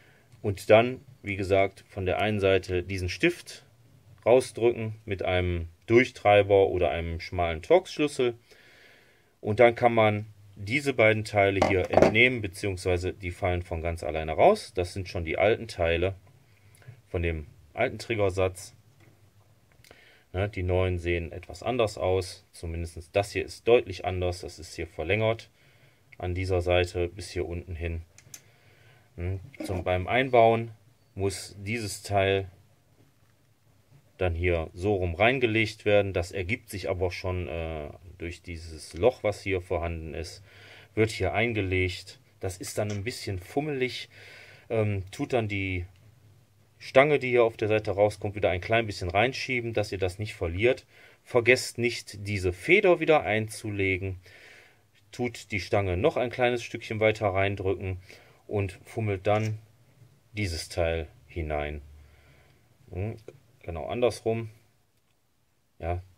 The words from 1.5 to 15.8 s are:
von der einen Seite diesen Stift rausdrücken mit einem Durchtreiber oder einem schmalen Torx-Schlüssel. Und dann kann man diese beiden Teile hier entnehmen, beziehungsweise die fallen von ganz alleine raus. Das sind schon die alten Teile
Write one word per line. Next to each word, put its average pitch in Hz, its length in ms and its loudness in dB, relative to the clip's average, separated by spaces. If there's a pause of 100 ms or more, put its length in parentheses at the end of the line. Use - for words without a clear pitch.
von 98 160 -8
der 90 140 0
einen 104 200 0
Seite 95 440 2
diesen 92 260 -6
Stift - 560 -2 (600)
rausdrücken 113 680 2 (120)
mit 98 160 -4
einem 90 460 0 (180)
Durchtreiber 104 800 6
oder 87 240 2
einem 82 280 -4
schmalen 85 440 -2
Torx-Schlüssel. 147 720 2 (1080)
Und 104 180 -2
dann 120 160 8
kann 117 200 4
man 107 320 4 (280)
diese 135 380 -2
beiden 110 320 4
Teile 98 420 4
hier 92 240 2
entnehmen, 117 520 4
beziehungsweise 92 720 -2
die 90 160 -10
fallen 90 320 -2
von 87 180 -6
ganz 85 220 -6
alleine 78 300 -4
raus. 160 420 2
Das 104 180 -4
sind 95 160 -8
schon 92 160 -6
die 78 140 -4
alten 113 280 2
Teile 85 480 0 (960)